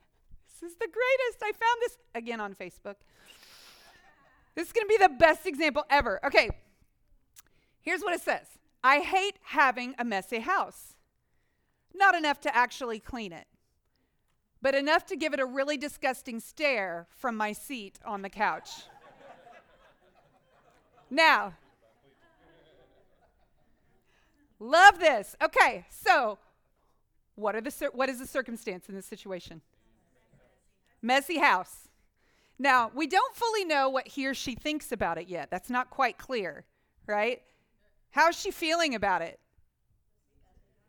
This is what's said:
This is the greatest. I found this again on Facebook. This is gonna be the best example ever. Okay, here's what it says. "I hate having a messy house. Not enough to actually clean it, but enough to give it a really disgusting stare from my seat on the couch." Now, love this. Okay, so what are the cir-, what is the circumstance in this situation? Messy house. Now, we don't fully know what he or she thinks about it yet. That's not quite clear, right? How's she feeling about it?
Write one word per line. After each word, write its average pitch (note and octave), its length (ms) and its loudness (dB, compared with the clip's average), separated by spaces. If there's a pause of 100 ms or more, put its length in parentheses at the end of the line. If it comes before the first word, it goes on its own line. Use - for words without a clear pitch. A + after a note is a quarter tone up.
(480)
This E4+ 220 -18
is E4+ 60 -20
the A4+ 120 -6
greatest. B4 540 -2
I G#4+ 100 -4
found A#4 280 0
this A#4 160 -4 (180)
again A#3 260 -8
on G3+ 140 -10
Facebook. G3+ 420 -14 (1600)
This E4+ 100 -6
is - 60 -16
gonna G#4+ 140 0
be G#4+ 100 4
the F#4+ 140 8
best D#4 360 0
example D4 420 -2
ever. A#3+ 380 2
Okay, C#4 240 4 (1300)
here's E4 200 -4
what F#4 140 -2
it - 80 -4
says. - 360 -4 (240)
"I C#4 180 6
hate F#4 420 -2
having B3+ 560 0
a A#3+ 60 -4
messy A3+ 360 -4
house. C#4 560 -4 (1000)
Not F#4+ 220 4
enough D4+ 240 -2
to C4+ 160 -2
actually A#3 420 -2
clean G#3 340 -12
it, C#3 140 -18 (1120)
but C4+ 140 0
enough D4+ 320 2
to F#4+ 100 -8
give D4+ 160 -2
it D4 60 -2
a C4 80 -2
really C#4 300 -2
disgusting C4 640 -6
stare G3 720 -4
from A#3 260 -6
my G#3+ 160 -2
seat G#3 520 -14
on G3+ 180 -8
the G3 80 -10
couch." - 560 -6 (2250)
Now, B3 440 2 (3000)
love E4+ 400 10
this. C#4+ 420 2
Okay, D4+ 500 2
so C4 480 2 (960)
what G#3 200 -4
are A3+ 60 -4
the B3+ 100 -8
cir-, C#4+ 220 -6
what C4 160 -2
is B3+ 100 -6
the C4 80 -12
circumstance A3+ 600 -8
in G3 60 -14
this F#3+ 120 -14
situation? F3+ 540 -14 (1400)
Messy C#4 360 0
house. G3+ 500 2 (720)
Now, B3+ 360 2
we D4+ 120 -4
don't A4 300 2
fully A4 300 -2
know C4+ 240 2
what C4 180 -4
he C4+ 180 -6
or C4+ 60 -2
she B3+ 220 -8
thinks D4+ 360 -6
about F3+ 280 -4
it F3+ 100 -12
yet. E3 220 -8
That's F#3 180 -8
not B3 220 -4
quite B3 260 -2
clear, G3 480 -8 (420)
right? G#3+ 360 -2 (680)
How's D#4+ 280 2
she G4 120 -6
feeling D#4+ 440 -2
about F#3+ 260 0
it? E3 180 -10 (1500)